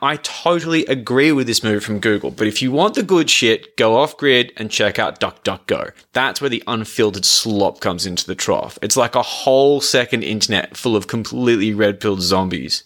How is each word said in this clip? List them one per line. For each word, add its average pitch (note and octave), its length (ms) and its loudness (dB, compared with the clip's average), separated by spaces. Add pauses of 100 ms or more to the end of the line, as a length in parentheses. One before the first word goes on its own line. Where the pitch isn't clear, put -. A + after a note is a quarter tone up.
I D3 140 0
totally E3 680 0
agree C3 440 2
with C3+ 160 2
this A2+ 160 -2
move G#2 220 0
from G#2 160 -4
Google, G2 320 0
but G#2+ 160 -2
if G#2 120 -4
you C3 120 -2
want F#3 220 2
the B3 100 0
good E3 260 2
shit, - 460 2
go A2+ 200 4
off D3+ 200 2
grid B2 400 2
and A2 120 -8
check G#2 300 0
out G2 220 -4
DuckDuckGo. - 720 -4 (200)
That's B2+ 280 -2
where C#3 100 -2
the A#2+ 160 -6
unfiltered G#2+ 580 -2
slop G2+ 540 0
comes F2 260 -4
into F2+ 220 -6
the F#2 80 -8
trough. - 480 -4
It's - 140 0
like A#2+ 180 0
a B2 80 4
whole C#3 580 2
second B2 440 0
internet G#2 520 -2
full A#2 200 0
of G2 100 0
completely A#2 640 0
red-pilled G2+ 480 0
zombies. F2+ 640 -2